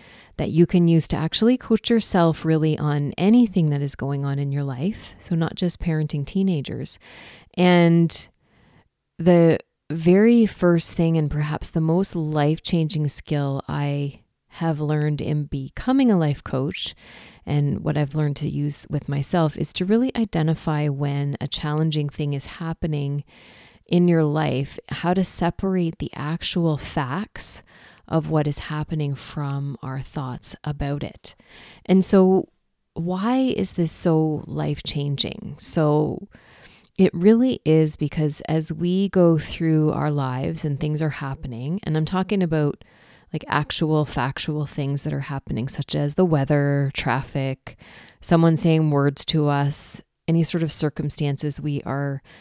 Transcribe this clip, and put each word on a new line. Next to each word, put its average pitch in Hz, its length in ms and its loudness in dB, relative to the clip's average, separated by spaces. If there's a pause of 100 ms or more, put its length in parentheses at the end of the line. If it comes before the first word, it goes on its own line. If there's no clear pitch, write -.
(360)
that - 140 -4
you 165 160 6
can 175 200 4
use 165 220 4
to - 80 0
actually 220 400 2
coach - 320 -2
yourself 175 560 2
really 156 340 2
on 147 380 -2
anything 196 540 4
that 143 100 -2
is 139 160 -4
going 139 260 -4
on 139 160 -2
in 139 140 -4
your 143 120 -2
life. 165 540 -6
So - 160 -6
not 160 200 0
just 175 260 -2
parenting 156 460 -2
teenagers. 151 720 -2 (560)
And 170 720 4 (920)
the 170 420 6 (300)
very 196 540 6
first 175 480 2
thing, 165 240 2
and 151 140 0
perhaps 151 400 -4
the 165 100 -2
most 170 340 0
life-changing 156 960 0
skill 139 580 -4
I 143 540 -4 (280)
have 160 320 -4
learned 151 420 0
in 147 220 -2
becoming 240 640 0
a 190 80 4
life 151 260 0
coach, 139 500 -6 (520)
and 143 340 0
what 151 160 -2
I've 143 180 -2
learned 147 220 0
to 147 120 -4
use 143 420 -4
with 147 180 -6
myself, 147 480 0
is - 160 -4
to 180 140 -4
really 233 280 0
identify 160 760 -2
when 143 520 -4
a - 80 -8
challenging 151 640 -2
thing 147 240 -4
is 135 100 -6
happening 147 800 -6 (640)
in 175 200 4
your 165 160 4
life, 147 560 -2 (120)
how 175 240 -2
to 185 100 2
separate 175 720 0
the - 160 -8
actual 160 640 -2
facts - 840 -6 (440)
of 156 220 -2
what 151 180 0
is 147 120 -4
happening 151 560 -4
from 139 680 -6
our 131 160 -8
thoughts 131 640 -8
about 143 400 -6
it. - 320 -12 (520)
And 185 180 6
so 190 460 4 (420)
why 190 460 -2
is 254 340 0
this 165 180 -2
so 156 560 0
life-changing? 143 1080 -4
So 151 720 2 (720)
it 185 160 6
really 226 500 4
is 156 320 4
because 151 460 -2
as 156 280 -2
we 180 380 0
go 170 300 6
through 156 540 0
our 147 180 -2
lives 143 560 -4
and 139 120 -2
things 151 220 -2
are 156 80 0
happening, 135 760 -6
and 156 120 -2
I'm 160 80 0
talking 190 380 -2
about, 151 420 -2 (480)
like, - 160 -8
actual 151 560 0
factual 143 640 -4
things 139 380 -4
that 151 100 -4
are 139 60 -4
happening, - 460 -6
such - 280 -6
as 147 200 -2
the 185 120 4
weather, 143 640 0
traffic, 135 840 -6 (420)
someone 165 380 4
saying 160 320 4
words 143 340 2
to 151 220 0
us, 143 560 0 (240)
any 165 160 2
sort 165 200 -2
of 160 100 -2
circumstances 147 880 -2
we 143 280 -4
are 139 340 -4 (200)